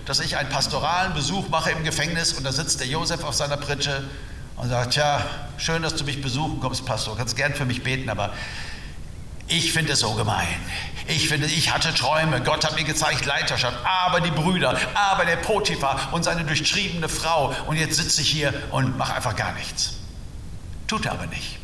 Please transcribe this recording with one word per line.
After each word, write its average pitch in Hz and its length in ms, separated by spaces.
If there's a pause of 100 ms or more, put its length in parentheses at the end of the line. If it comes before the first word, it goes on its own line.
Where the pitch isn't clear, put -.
dass 139 160
ich 170 160
einen 139 140
pastoralen 151 640
Besuch 151 340
mache 160 220
im 160 120
Gefängnis 160 520
und 131 100
da 135 80
sitzt - 280
der 127 60
Josef 160 380
auf 143 100
seiner 143 220
Pritsche 139 480 (520)
und 120 120
sagt, 123 240
"Tja, 143 320 (320)
schön, 165 260
dass 156 140
du 139 80
mich 143 160
besuchen 135 400
kommst, 127 240
Pastor, 110 320
kannst 117 200
gern 139 180
für 139 100
mich 120 180
beten, 127 280
aber 101 220 (1160)
ich 170 240
finde 147 220
es - 60
so 110 140
gemein. 104 320 (600)
Ich 156 200
finde, 151 200
ich 160 240
hatte 151 200
Träume, 147 500
Gott 151 220
hat 151 120
mir 160 80
gezeigt, 151 420
Leiterschaft, 139 580
aber 180 360
die 165 100
Brüder, 151 480 (160)
aber 190 300
der 165 120
Potiphar 165 760
und 170 100
seine 170 220
durchtriebene 160 640
Frau 156 440 (140)
und 151 100
jetzt 156 200
sitze 165 240
ich - 100
hier 147 240 (160)
und 135 260
mache 131 180
einfach 117 200
gar 92 180
nichts." - 420 (920)
Tut - 200
er - 60
aber - 140
nicht. - 380